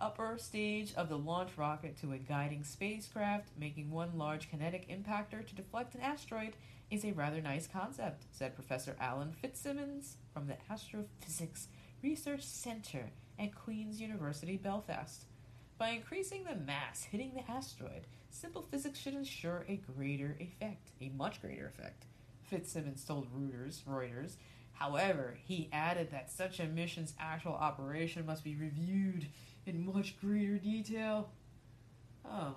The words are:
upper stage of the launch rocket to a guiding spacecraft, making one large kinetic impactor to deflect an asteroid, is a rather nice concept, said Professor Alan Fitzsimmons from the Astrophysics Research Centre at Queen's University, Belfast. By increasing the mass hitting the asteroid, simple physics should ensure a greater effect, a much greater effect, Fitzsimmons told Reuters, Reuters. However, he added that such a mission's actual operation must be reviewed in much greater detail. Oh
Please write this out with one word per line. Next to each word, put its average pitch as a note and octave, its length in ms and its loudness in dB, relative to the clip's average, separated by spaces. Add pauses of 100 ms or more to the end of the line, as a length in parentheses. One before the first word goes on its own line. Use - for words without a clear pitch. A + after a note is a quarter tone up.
upper A3 360 2
stage G#3+ 580 2
of F3 140 4
the D3+ 80 2
launch E3 400 4
rocket D3+ 440 2
to C#3 120 0
a C3 60 0
guiding D3 460 2
spacecraft, G#3 960 2
making D3+ 320 -2
one E3+ 280 2
large D3+ 320 0
kinetic E3+ 380 0
impactor G#3 580 -2
to - 80 -12
deflect A3+ 400 -4
an B3 60 -8
asteroid, A#3 560 0 (340)
is G#3 140 2
a G#3 80 4
rather D3+ 280 4
nice D3+ 260 2
concept, G3+ 640 -2
said C3 240 -2
Professor C3 460 -2
Alan C3+ 320 2
Fitzsimmons C#4+ 840 -2 (160)
from C#3+ 140 -2
the C#3 100 0 (140)
Astrophysics - 1000 -4 (340)
Research C#4+ 400 2
Centre G#3 680 -4 (280)
at G3+ 160 2
Queen's G#3+ 460 -4
University, F3 560 0
Belfast. G3 680 -2 (540)
By A3+ 120 6
increasing F#4+ 540 0
the D#4+ 120 -2
mass C#3+ 480 0
hitting B3+ 300 0
the B3 160 -4
asteroid, - 560 -4 (240)
simple E4 320 -6
physics C#4 360 -2
should C#4 160 -2
ensure F3 540 0
a G3 120 0 (160)
greater C#3 440 2
effect, F3+ 500 -6 (100)
a C3 100 -4
much C#3+ 300 0
greater C#2 260 -6
effect, - 400 -10 (360)
Fitzsimmons D3+ 640 -2
told C#3 300 2
Reuters, C3+ 500 -2
Reuters. C3 520 -2 (380)
However, C#3+ 680 4
he F3+ 280 0
added E3 380 4
that C#3 200 -4
such F#3 280 0
a E3 80 2
mission's E3 520 0
actual D#3+ 340 0
operation D#3 720 2
must D#3 160 0
be D3+ 140 -2
reviewed E3+ 720 4 (380)
in F3 200 2
much G3 340 2
greater G3+ 380 6
detail. G#3+ 720 2 (920)
Oh F#3 320 -2